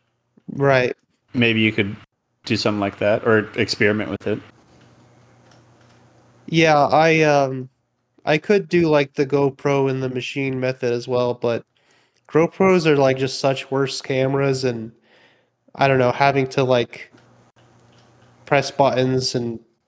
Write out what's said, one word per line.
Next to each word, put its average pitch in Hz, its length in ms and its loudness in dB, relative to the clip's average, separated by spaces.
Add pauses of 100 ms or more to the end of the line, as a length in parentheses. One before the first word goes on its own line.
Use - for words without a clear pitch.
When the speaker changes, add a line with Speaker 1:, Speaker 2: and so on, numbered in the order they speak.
(600)
Speaker 1:
Right. 135 360 0 (380)
Speaker 2:
Maybe 117 280 2
you 110 100 2
could 104 240 -4 (500)
do 110 120 -2
something 104 220 -2
like 98 200 -6
that 107 260 0
or 110 240 2 (100)
experiment 104 520 -2
with - 160 -8
it. 104 120 -4 (2000)
Speaker 1:
Yeah, 160 300 4 (100)
I, 160 340 4
um, 135 480 0 (560)
I 156 120 2
could 196 320 0
do, 170 200 2
like, 143 240 2
the 147 120 -2
GoPro 139 640 0
in 131 120 -4
the 131 80 -4
machine 131 500 -6
method 127 340 -4
as 120 140 -6
well, 123 260 -2
but 117 320 -4 (640)
GoPros 175 580 2
are, 151 120 4
like, 131 200 2
just 131 220 -4
such 135 320 -4
worse 135 300 -2
cameras, 135 640 -2
and 113 280 -6 (840)
I 139 120 2
don't 135 120 4
know, 123 120 2
having 139 360 2
to, 135 160 -2
like, 123 480 -2 (1300)
press 139 260 0
buttons 131 640 0
and 117 240 -6 (280)